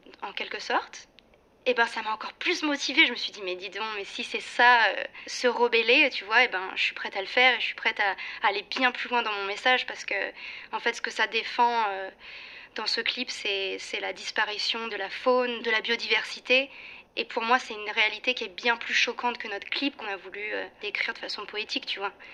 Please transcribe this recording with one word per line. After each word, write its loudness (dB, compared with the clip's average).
en -10
quelque -8
sorte, -4
eh 4
ben, 4
ça -6
m'a -4
encore -8
plus -2
motivée. 4
Je 2
me -6
suis -6
dit, « -14
Mais -4
dis -10
donc, -6
mais -6
si -8
c'est -4
ça, 6
euh, 0
se 0
rebeller, 6
tu -6
vois, 6
eh 4
ben, -4
je 0
suis 0
prête -8
à 0
le -6
faire 6
et -2
je -2
suis -4
prête -2
à, 2
à 6
aller 0
bien 4
plus -6
loin 2
dans -2
mon -4
message » 2
parce -10
que, -4
en -4
fait, 0
ce -10
que -4
ça 2
défend, 2
euh, -4
dans -6
ce 0
clip, -2
c'est, -4
c'est -8
la -4
disparition -2
de -6
la -6
faune, 2
de 0
la 4
biodiversité. 0
Et -4
pour -4
moi, 4
c'est -8
une -8
réalité 0
qui -6
est -10
bien 2
plus -6
choquante 0
que -8
notre -6
clip -2
qu'on -12
a -4
voulu, -12
euh, -4
décrire -2
de -16
façon -8
poétique, -6
tu -4
vois. -6